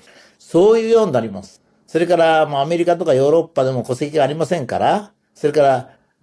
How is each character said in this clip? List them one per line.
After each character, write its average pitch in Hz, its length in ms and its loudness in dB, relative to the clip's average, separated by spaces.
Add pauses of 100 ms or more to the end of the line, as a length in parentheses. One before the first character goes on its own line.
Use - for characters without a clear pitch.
(400)
そ 202 360 2
う 226 40 2
い 220 80 -4
う - 20 -4
よ 226 140 4
う 202 40 0
に 160 40 -6
な 123 80 0
り 113 100 -6
ま 98 140 -14
す。 - 180 -20 (260)
そ 165 120 -4
れ 170 80 0
か 175 100 2
ら、 160 280 2
ま 143 140 -6
あ、 - 20 -2
ア 139 40 0
メ 170 120 -4
リ 175 80 0
カ 175 120 2
と 175 80 -6
か 151 80 2
ヨ 135 140 2
ー 151 40 2
ロ 170 100 2
ッ - 40 -4
パ 135 180 -4
で 131 80 -2
も 123 120 -4
戸 127 120 -6
籍 151 220 -6
が 143 60 2
あ 135 40 0
り 147 80 -4
ま 160 100 -4
せ 170 140 -4
ん 127 80 -8
か 90 120 -4
ら、 175 320 -2 (220)
そ - 140 -6
れ 143 60 -2
か 147 80 2
ら、 131 280 0 (340)